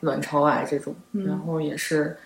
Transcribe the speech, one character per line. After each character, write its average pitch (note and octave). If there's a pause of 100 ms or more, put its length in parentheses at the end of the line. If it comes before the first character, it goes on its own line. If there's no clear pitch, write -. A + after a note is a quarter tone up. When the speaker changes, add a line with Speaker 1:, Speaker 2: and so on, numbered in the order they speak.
Speaker 1:
卵 C#3+
巢 D3
癌 D3
这 C#3+
种， D3 (200)
Speaker 2:
嗯。 G3
Speaker 1:
然 F#3+
后 D#3+
也 D3
是 D3+